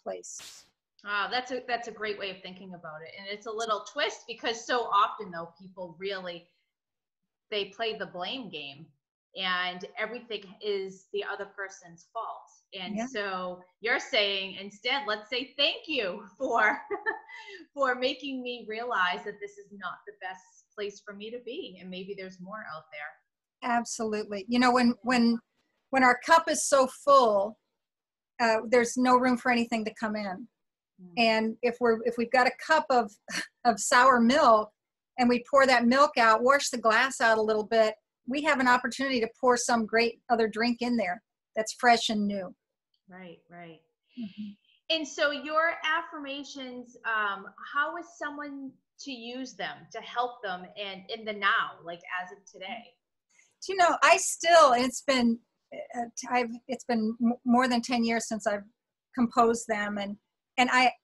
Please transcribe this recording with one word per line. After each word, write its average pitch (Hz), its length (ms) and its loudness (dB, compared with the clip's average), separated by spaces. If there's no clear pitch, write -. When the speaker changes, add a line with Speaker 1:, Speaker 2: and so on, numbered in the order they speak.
Speaker 1:
place. - 600 -14
Speaker 2:
Wow, 302 280 -2
that's 247 200 -4
a, 254 160 -6
that's 233 200 -4
a 226 40 -10
great 208 280 -6
way 196 100 -6
of 185 120 -14
thinking 185 340 -18
about 160 260 -14
it. 160 160 -18
And 196 100 -16
it's 208 200 -10
a 226 40 -8
little 220 400 -4
twist 302 360 -4
because 233 380 -8
so 247 180 -2
often, 202 480 -2
though, 170 180 -12
people 185 400 -16
really, 185 480 -10
they 202 160 -4
play 220 320 -6
the 196 80 -8
blame 190 440 -10
game 147 360 -16
and 180 480 -2
everything 220 460 -8
is 190 500 -6
the 202 120 -4
other 202 220 -8
person's 190 680 -16
fault. - 300 -10
And 185 160 -8
Speaker 1:
Yeah. 226 120 -4
Speaker 2:
so 185 560 -8
you're 240 180 0
saying, 196 560 -2
instead, 202 520 -6
let's 214 220 -6
say, 262 280 -8
"Thank 294 300 -2
you 214 380 -4
for, 233 420 0
<laughs> 415 840 -10
for 262 220 0
making 269 480 -4
me 240 260 -10
realize 214 560 -2
that 208 160 -10
this 202 160 -14
is - 160 -20
not 190 240 -12
the 208 140 -16
best 185 220 -14
place 202 260 -10
for 208 120 -16
me 208 180 -14
to 247 140 -12
be. 226 360 -12
And 185 80 -16
maybe 190 280 -10
there's 185 220 -14
more 202 240 -14
out 156 180 -16
there." 147 180 -14
Speaker 1:
Absolutely. 214 840 -4
You 240 120 0
know, 247 120 6
when, 240 320 4
when, 233 360 2
when 262 120 4
our 247 220 6
cup 330 240 6
is - 180 0
so 262 200 6
full, 226 720 4
uh, 226 180 4
there's 233 280 4
no 254 200 6
room 254 200 2
for 247 140 0
anything 233 340 0
to 220 140 -6
come 214 160 -4
in. 202 320 -8
Speaker 2:
Mm. 180 180 -20
Speaker 1:
And 220 440 2
if 240 180 0
we're, 226 260 2
if 233 120 -2
we've 233 140 -2
got 254 160 4
a 254 40 0
cup 311 240 2
of, 240 220 2
<laughs> - 360 -8
of 220 140 2
sour 254 400 6
milk 233 520 6
and 247 100 4
we 240 200 2
pour 269 180 6
that 240 180 6
milk 277 320 4
out, 226 240 6
wash 277 280 4
the 254 100 -4
glass 226 420 2
out 226 160 4
a 220 40 2
little 214 240 2
bit, 220 280 4
we 277 160 -2
have 294 160 2
an 254 80 2
opportunity 247 520 2
to 220 80 0
pour 247 180 4
some 233 280 0
great 226 360 0
other 226 160 2
drink 233 340 -2
in 240 160 0
there 180 240 -4
that's 190 180 -4
fresh 233 360 4
and 208 180 -2
new. 202 280 -6
Speaker 2:
Right, 180 320 -20
right. 165 320 -20
Speaker 1:
Mm-hmm. 208 320 -12
Speaker 2:
And 320 180 -2
so 302 240 0
your 311 420 0
affirmations, 277 1200 -6
um, 208 400 -4
how 302 240 -2
is 330 80 -10
someone 285 540 -10
to 277 100 -12
use 247 420 -12
them 156 220 -8
to 226 100 -14
help 247 420 -6
them 180 220 -8
and 190 280 -10
in 220 160 -12
the 214 80 -6
now, 202 380 0
like, 170 140 -10
as 208 80 -16
of 202 60 -18
today? 202 320 -14
Speaker 1:
Do 381 80 -6
you 392 40 -6
know, 339 240 4
I 320 160 6
still, 330 560 6
it's 247 280 0
been, 240 360 2
uh, 247 60 -4
I've, 247 180 0
it's 247 180 -8
been 226 380 -2
m-, 233 100 4
more 254 220 4
than 240 140 0
ten 233 220 0
years 226 240 -2
since 220 200 -6
I've 208 160 -2
composed 233 540 2
them. 208 320 -4
And, 202 180 -8
and 247 140 4
I, 254 200 4